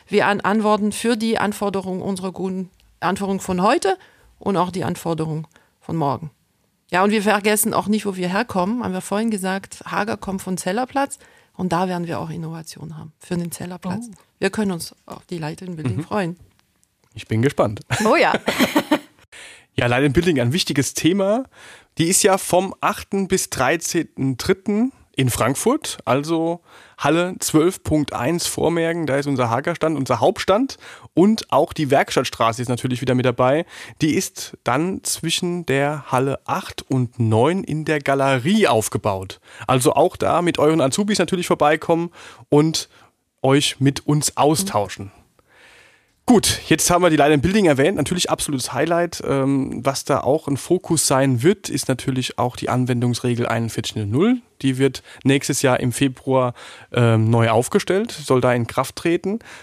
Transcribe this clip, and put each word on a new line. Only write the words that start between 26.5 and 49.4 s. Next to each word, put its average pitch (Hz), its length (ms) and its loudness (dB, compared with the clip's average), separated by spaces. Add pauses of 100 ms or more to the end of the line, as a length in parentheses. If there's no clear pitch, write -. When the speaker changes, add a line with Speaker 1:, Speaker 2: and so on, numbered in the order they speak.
Speaker 3:
Halle 175 420 2
zwölf 160 440 2
Punkt 151 300 0
eins 160 340 -2
Vormergen, 165 580 -2
da 135 120 0
ist 143 100 -2
unser 127 220 0
Hager-Stand, 156 480 -2
unser 127 240 0
Hauptstand 196 560 2 (360)
und 208 380 4
auch 139 220 2
die 143 180 -2
Werkstattstraße 127 680 0
ist 120 80 -4
natürlich 123 320 -2
wieder 131 140 0
mit 123 100 2
dabei. 131 400 2 (360)
Die 151 140 2
ist - 480 -6
dann 156 400 -2
zwischen 175 600 -4
der 143 440 -2
Halle 135 360 0
acht - 440 -8
und 127 300 -2
neun 120 440 2
in 156 200 -4
der 151 160 -2
Galerie 139 680 2
aufgebaut. 104 760 -2 (260)
Also 131 260 2
auch 170 220 4
da - 260 2
mit 170 160 0
euren 160 220 4
Azubis 196 400 0
natürlich 180 280 0
vorbeikommen 165 640 2 (360)
und 151 400 2 (540)
euch 139 400 2
mit 135 260 2
uns 147 300 0
austauschen. 101 720 0 (1160)
Gut, - 320 4 (100)
jetzt - 200 2
haben 180 140 4
wir 175 80 6
die 156 60 4
Light 143 140 6
in 151 100 4
Building 190 260 4
erwähnt, 151 300 4
natürlich 175 340 -2
absolutes - 420 -4
Highlight. 170 500 -2
Ähm, 135 600 -2